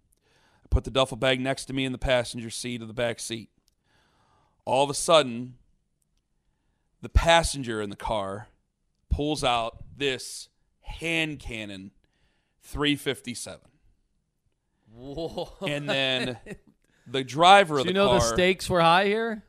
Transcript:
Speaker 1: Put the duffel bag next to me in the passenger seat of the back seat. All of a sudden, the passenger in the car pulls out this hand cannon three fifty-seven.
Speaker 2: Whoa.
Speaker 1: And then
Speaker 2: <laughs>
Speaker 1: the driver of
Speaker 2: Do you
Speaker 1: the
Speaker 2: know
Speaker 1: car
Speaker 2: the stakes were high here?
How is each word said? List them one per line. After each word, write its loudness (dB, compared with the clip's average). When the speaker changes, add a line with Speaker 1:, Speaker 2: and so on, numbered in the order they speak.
Speaker 1:
Put 4
the -10
duffel 0
bag 0
next -4
to -10
me -2
in -4
the -8
passenger -2
seat -8
of -12
the -14
back -4
seat. -10
All 2
of -2
a -4
sudden, 0
the -12
passenger 2
in -6
the -12
car -6
pulls -2
out -2
this -6
hand -4
cannon -12
three -2
fifty-seven. -10
Speaker 2:
Whoa. -10
Speaker 1:
And -4
then -2
Speaker 2:
<laughs> -20
Speaker 1:
the -2
driver 6
of 2
Speaker 2:
Do -2
you 0
Speaker 1:
the 0
Speaker 2:
know 6
Speaker 1:
car 6
Speaker 2:
the 2
stakes 2
were 4
high 6
here? -4